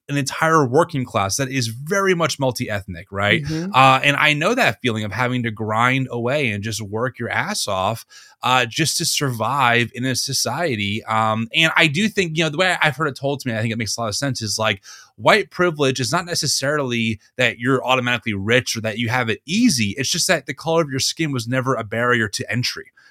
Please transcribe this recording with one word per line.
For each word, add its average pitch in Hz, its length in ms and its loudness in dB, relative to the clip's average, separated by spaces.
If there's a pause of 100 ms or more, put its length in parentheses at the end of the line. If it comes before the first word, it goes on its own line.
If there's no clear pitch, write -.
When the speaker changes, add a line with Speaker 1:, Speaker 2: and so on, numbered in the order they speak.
Speaker 1:
an 143 80 -4
entire 156 500 2
working 139 380 2
class 98 320 -2
that 131 140 -2
is 131 180 -2
very 180 480 0
much 165 240 -2
multi-ethnic, 104 720 -4
right? 104 320 2
Speaker 2:
Mm-hmm. 160 320 -4
Speaker 1:
Uh, 131 260 8
and 143 140 2
I 151 160 4
know 160 240 0
that 196 260 0
feeling 110 220 -2
of 104 80 -6
having 123 320 0
to 117 80 -2
grind 113 580 0
away 120 420 -2
and 101 120 -4
just 107 180 -6
work 110 380 -6
your 117 80 -6
ass 127 400 -2
off, 101 380 -2 (360)
uh, 123 240 4
just 135 340 -2
to 165 60 -2
survive 120 880 0
in 120 120 -6
a 131 100 -2
society. 117 880 -2
Um, 110 500 0
and 160 220 4
I 165 120 6
do 170 200 0
think, 175 300 -2
you 170 80 2
know, 156 40 0
the 147 80 -4
way 180 240 2
I've 151 140 2
heard 151 140 -2
it 123 80 -8
told 139 240 -4
to 131 80 -4
me, 113 40 -2
I 110 60 -2
think 113 140 0
it 110 40 -4
makes 113 200 -4
a - 20 -10
lot 117 80 -4
of 101 80 -4
sense, 135 260 -4
is, 104 160 -4
like, 110 240 0 (360)
white 170 340 4
privilege 147 480 0
is 123 140 -2
not 175 100 0
necessarily 135 960 -2 (160)
that 120 240 -2
you're 123 260 0
automatically 123 480 0
rich 113 440 0
or - 20 -6
that 107 180 -4
you 117 120 -2
have 123 180 0
it 107 180 -4
easy. 151 520 2
It's 135 120 -4
just 175 200 -2
that 160 160 0
the 151 80 -8
color 165 280 0
of 151 80 -2
your 131 120 -4
skin 156 320 -4
was 117 160 -4
never 131 260 0
a 113 80 -4
barrier 113 460 0
to - 200 -8
entry. - 440 -4 (180)